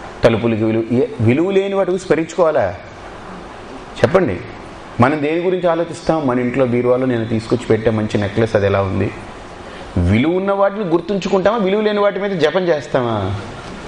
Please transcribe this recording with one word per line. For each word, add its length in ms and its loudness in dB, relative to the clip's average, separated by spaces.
తలుపులకి 400 4
విలువ, 280 2
ఏ 140 2
విలువ 300 4
లేని 240 2
వాటికి 240 0
స్మరించుకోవాలా? 760 2
చెప్పండి, 400 2
మనం 220 4
దేని 180 0
గురించి 300 0
ఆలోచిస్తాం? 580 0
మన 120 0
ఇంట్లో 260 0
బీరువాలో 400 2
నేను 200 0
తీసుకొచ్చి 400 -2
పెట్టే 260 2
మంచి 260 0
నెక్లెస్, 380 0
అది 100 4
ఎలా 160 4
ఉంది? 300 -2
విలువ 340 4
ఉన్న 200 0
వాటిని 320 2
గుర్తుంచుకుంటామా? 720 0
విలువ 240 2
లేని 180 2
వాటి 200 2
మీద 120 -2
జపం 300 2
చేస్తామా? 720 0